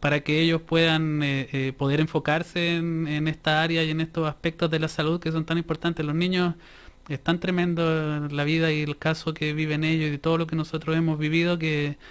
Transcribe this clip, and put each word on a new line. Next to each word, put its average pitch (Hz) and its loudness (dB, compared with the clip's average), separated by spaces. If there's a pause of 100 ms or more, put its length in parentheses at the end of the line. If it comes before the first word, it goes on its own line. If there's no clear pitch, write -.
para 147 0
que 151 0
ellos 165 2
puedan, 160 2
eh, 139 -2
eh, 135 -2
poder 139 2
enfocarse 165 0
en, 165 -2
en 151 -2
esta 156 0
área 165 2
y 160 0
en 160 0
estos 160 -2
aspectos 160 -2
de 160 0
la 160 -2
salud 160 0
que 165 -4
son 160 -2
tan 165 0
importantes. 165 -2
Los 147 -2
niños, 175 2 (520)
es 139 -6
tan 175 0
tremendo 165 0
la 147 -2
vida 160 2
y 151 0
el 147 -4
caso 160 -2
que 151 -4
viven 151 -2
ellos 156 2
y - -2
de 143 -4
todo 165 2
lo 165 0
que 160 -4
nosotros 160 -2
hemos 160 2
vivido 165 2
que, 147 -2 (140)